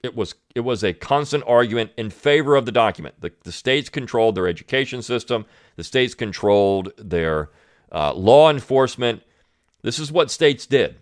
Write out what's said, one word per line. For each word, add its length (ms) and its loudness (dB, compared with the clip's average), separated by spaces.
It 120 -10
was, 200 -6
it 60 -4
was 240 -4
a 80 0
constant 540 -2
argument 500 2
in 140 -8
favor 460 2
of 100 2
the 60 -8
document. 480 0
The, 120 -10
the 100 -16
states 360 -2
controlled 460 0
their 120 -2
education 560 -4
system. 440 -4
The 80 -14
states 300 0
controlled 840 0
their, 520 -4
uh, 220 -2
law 380 6
enforcement. 720 -2
This 160 -6
is 140 -10
what 180 0
states 360 0
did. 360 0